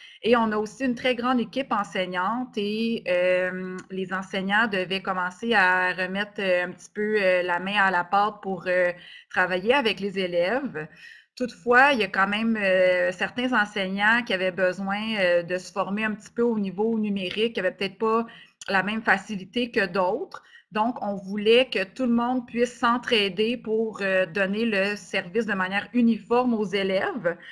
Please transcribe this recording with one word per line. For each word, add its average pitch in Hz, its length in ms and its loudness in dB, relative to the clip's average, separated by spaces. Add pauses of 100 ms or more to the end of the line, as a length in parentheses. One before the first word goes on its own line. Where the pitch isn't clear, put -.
(240)
et 233 100 4
on 226 160 2
a 214 60 -2
aussi 214 280 -6
une 247 120 -2
très 254 180 0
grande 247 240 -2
équipe 247 320 -4
enseignante. 196 880 -4
Et, 220 500 -2
euh, 185 680 0 (120)
les 190 240 -6
enseignants 196 540 0
devaient 190 340 -2
commencer 190 540 -4
à 185 380 4
remettre, 190 480 -4
euh, 180 240 2
un 180 80 -6
petit - 200 -20
peu, 214 300 0
euh, 180 220 4
la 175 160 0
main 190 200 -4
à 190 120 4
la 175 100 2
pâte 202 400 0
pour, 190 240 -6
euh, 180 240 2 (400)
travailler 185 440 2
avec 226 260 0
les 196 180 -4
élèves. 180 680 -2 (480)
Toutefois, 247 560 4
il 247 80 0
y - 20 0
a 190 60 0
quand 190 180 0
même, 220 300 0
euh, 185 560 4
certains 240 400 -4
enseignants 208 720 0
qui 220 80 -2
avaient 185 160 0
besoin, 196 680 -2
euh, 175 240 4
de 180 120 -4
se 185 140 -10
former 202 320 -4
un 220 120 -2
petit - 180 -16
peu 233 100 -2
au 233 160 2
niveau 208 400 -2
numérique, 208 540 -2
qui 214 80 -4
avaient 185 100 0
peut-être 190 280 -6
pas 226 280 0 (420)
la 190 140 2
même 214 200 -4
facilité 214 680 -2
que 202 160 2
d'autres. 196 560 -2 (300)
Donc, 226 300 -2
on 202 140 -4
voulait 208 520 2
que 220 140 -2
tout 190 220 -4
le 240 80 2
monde 240 340 0
puisse 240 320 -2
s'entraider 226 800 2
pour, 220 460 -2
euh, 190 220 2
donner 196 400 0
le 208 300 0
service 196 500 -4
de 208 80 -4
manière 196 420 -2
uniforme 240 600 2
aux 214 100 0
élèves. 190 720 -2 (160)